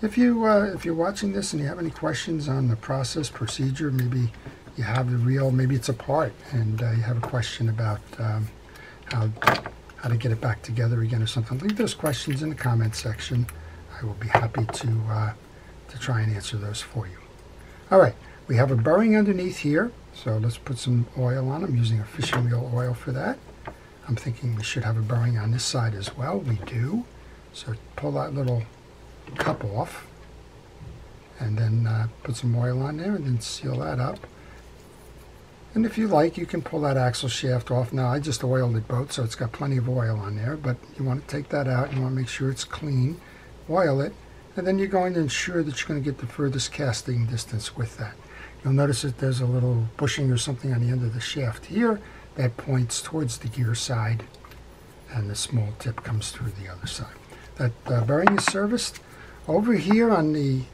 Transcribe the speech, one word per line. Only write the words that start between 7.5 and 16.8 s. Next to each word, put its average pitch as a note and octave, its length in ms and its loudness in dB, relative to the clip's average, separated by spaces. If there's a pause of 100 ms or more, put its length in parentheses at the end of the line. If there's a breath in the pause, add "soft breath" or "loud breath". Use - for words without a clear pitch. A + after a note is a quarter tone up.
about, A2 320 0 (180)
um, A2 300 0 (640 loud breath)
how, A2 180 2 (680)
how - 100 -6
to A#2 80 2
get A#2 160 2
it A2 80 0
back A2 220 0
together A#2 400 2
again A2+ 200 2
or A2 60 2
something, B2 320 -2
leave G#3 160 0
those G#3+ 180 2
questions C#3+ 500 -2
in D#3 60 -2
the D3+ 60 -4
comment A2+ 400 2
section. A#2+ 500 -2 (560 loud breath)
I - 40 -6
will G#2 80 -4
be G#2+ 160 -6
happy A2+ 360 2
to, - 220 -6 (220)
uh, A2 240 0 (560 loud breath)
to B2+ 100 -12
try A#2 220 0
and A2 120 2
answer G#2 220 -6
those G#2 260 -6